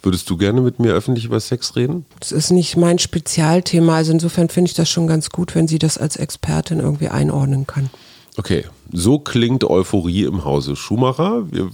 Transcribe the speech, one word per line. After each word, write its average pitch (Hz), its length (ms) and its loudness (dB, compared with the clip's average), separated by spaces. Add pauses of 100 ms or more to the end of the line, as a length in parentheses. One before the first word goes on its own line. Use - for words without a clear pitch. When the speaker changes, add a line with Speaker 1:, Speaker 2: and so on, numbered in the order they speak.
Speaker 1:
Würdest 92 260 0
du 92 60 -2
gerne 101 240 2
mit 123 200 0
mir 117 120 4
öffentlich 113 340 0
über 117 140 -2
Sex - 380 -6
reden? 143 280 -2 (140)
Speaker 2:
Das - 140 -10
ist 160 180 0
nicht 180 240 2
mein 170 240 4
Spezialthema, 165 960 2
also 160 160 2
insofern 170 380 2
finde 180 200 2
ich - 60 -10
das 165 140 2
schon 165 180 0
ganz 160 220 0
gut, - 260 -6
wenn 165 140 2
sie 160 100 0
das 156 180 0
als 151 200 -4
Expertin 156 640 -4
irgendwie 147 260 -2
einordnen 139 580 0
kann. 135 240 -4 (480)
Speaker 1:
Okay, 95 280 0 (260)
so 98 280 2
klingt 123 440 0
Euphorie 92 600 2
im 80 200 -2
Hause 71 320 -2
Schumacher. 131 720 -2
Wir 90 240 -4